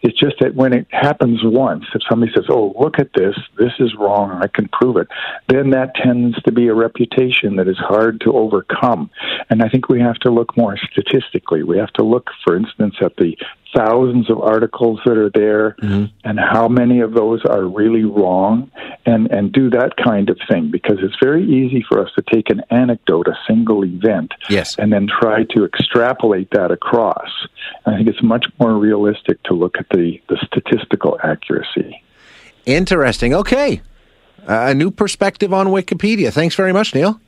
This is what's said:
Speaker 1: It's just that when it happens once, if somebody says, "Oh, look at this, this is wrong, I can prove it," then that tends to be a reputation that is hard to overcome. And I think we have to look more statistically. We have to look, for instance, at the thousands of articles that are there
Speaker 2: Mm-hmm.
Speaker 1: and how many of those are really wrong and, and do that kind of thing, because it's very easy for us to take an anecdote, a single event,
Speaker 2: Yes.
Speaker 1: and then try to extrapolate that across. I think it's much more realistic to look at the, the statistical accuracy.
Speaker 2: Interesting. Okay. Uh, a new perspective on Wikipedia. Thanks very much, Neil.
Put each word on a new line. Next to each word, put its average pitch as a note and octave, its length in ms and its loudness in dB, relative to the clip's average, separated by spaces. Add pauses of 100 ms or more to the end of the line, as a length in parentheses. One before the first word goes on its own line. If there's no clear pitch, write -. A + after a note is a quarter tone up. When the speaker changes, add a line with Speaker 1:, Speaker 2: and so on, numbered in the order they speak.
Speaker 1:
It's A#2 160 0
just C#3 200 0
that - 140 2
when B2+ 200 2
it A#2+ 180 0
happens C3+ 520 0
once, A2+ 420 0 (100)
if G#2+ 120 -4
somebody A2+ 280 0
says, F#2+ 140 2
"Oh, G#2+ 300 2
look D3+ 200 0
at C3+ 160 0
this, G2 200 2 (220)
this A#2+ 220 2
is A2+ 160 0
wrong, G2+ 340 0 (100)
I F#2 60 0
can G#2+ 220 -4
prove B2 300 0
it," E2+ 100 0 (400)
then C3+ 240 2
that C3 240 0
tends B2 480 0
to B2 80 2
be A#2+ 160 2
a A2 80 2
reputation A2+ 800 0
that F#2+ 120 0
is F#2 120 -2
hard A2 420 0
to - 120 2
overcome. A2 760 0 (400)
And A2+ 140 2
I A2 60 0
think B2+ 200 -2
we B2+ 120 2
have A#2 180 0
to B2+ 100 0
look A#2 260 0
more G#2 220 0 (140)
statistically. - 720 -2
We E2+ 160 0
have A#2 140 -4
to A2 100 0
look, A2+ 260 0 (140)
for F2 120 2
instance, G#2 460 -2
at F2+ 140 -2
the E2+ 200 0 (400)
thousands A#2+ 540 2
of A2+ 120 2
articles A2 640 0
that A#2+ 120 4
are G#2+ 120 2
there G#2+ 520 2
Speaker 2:
Mm-hmm. G2+ 240 0 (180)
Speaker 1:
and G#2+ 160 -4
how A2 280 2
many B2 340 4
of A2 120 -2
those A2+ 320 2
are G2 200 2
really G#2+ 400 2
wrong G2+ 680 0 (340)
and, A2+ 240 2
and G2 220 -2
do C3 200 2
that B2 260 0
kind G#2 320 0
of F2+ 100 0 (100)
thing, D#2 220 0
because G2 300 0
it's G2 200 -4
very D3+ 240 2
easy C3 420 0
for G#2 160 2
us - 120 -8
to - 80 -2 (100)
take A2 160 -2
an G#2 120 0 (100)
anecdote, A#2 560 0
a E2 180 -4
single A2 400 2
event, F#2 460 -2 (180)
Speaker 2:
Yes. G2 280 -2
Speaker 1:
and G#2+ 140 0
then G2+ 160 2
try A2 360 0 (120)
to G#2 100 4
extrapolate A#2 840 0
that F2+ 200 0
across. G2+ 580 -2 (560)
I A2 120 0
think A2+ 100 2
it's A2+ 160 -2
much A#2 220 2 (140)
more A#2 160 2
realistic G#2 680 0
to - 100 -2
look F2 240 -2
at - 120 -8
the, E2+ 300 0 (100)
the - 160 -2
statistical - 760 -2
accuracy. - 800 -6 (640)
Speaker 2:
Interesting. C#3 720 0
Okay. B3 460 0 (640)
Uh, A2+ 220 0
a C#3 40 2
new D#3+ 180 2
perspective G3 600 -2
on F#3+ 140 2
Wikipedia. F#3+ 640 0
Thanks D#3+ 240 0
very F#3+ 180 0
much, G3+ 220 0
Neil. F#3+ 320 0